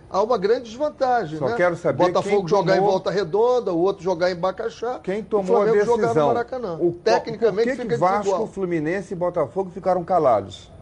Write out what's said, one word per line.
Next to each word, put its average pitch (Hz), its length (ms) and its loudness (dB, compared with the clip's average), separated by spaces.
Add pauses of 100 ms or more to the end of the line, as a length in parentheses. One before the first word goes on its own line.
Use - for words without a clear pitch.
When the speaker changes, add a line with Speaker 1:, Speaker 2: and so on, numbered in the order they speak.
(100)
Speaker 1:
há 190 120 -2
uma 233 140 2
grande 220 320 0
desvantagem, 240 720 -2
Speaker 2:
Só 143 100 0
Speaker 1:
né? 233 80 -2
Speaker 2:
quero 180 200 2
saber 156 320 0
Speaker 1:
Botafogo 196 320 0
Speaker 2:
quem 180 80 -4
Speaker 1:
jogar 190 260 4
em - 20 4
Speaker 2:
tomou 196 140 4
Speaker 1:
Volta 190 200 0
Redonda, 202 600 0
o 165 60 0
outro 190 260 0
jogar 180 260 0
em 185 40 -2
Bacaxá, 208 680 -6
Speaker 2:
Quem 196 180 -4
Speaker 1:
o 214 40 -8
Speaker 2:
tomou 196 320 0
a 202 80 4
Speaker 1:
Flamengo 208 220 4
jogar 233 100 2
no 214 60 0
Speaker 2:
decisão? 156 260 2
Speaker 1:
Maracanã. 233 500 -2
Speaker 2:
O, 175 140 2
Speaker 1:
Tecnicamente, 220 760 0
Speaker 2:
por 233 60 -2
que 240 60 -6
que 208 120 -4
Speaker 1:
fica 147 40 -2
Speaker 2:
Vasco, 185 260 2
Speaker 1:
desigual. 190 240 0
Speaker 2:
Fluminense 180 680 -4
e - 20 -8
Botafogo 175 540 -2
ficaram 180 340 -2
calados? 135 640 0 (120)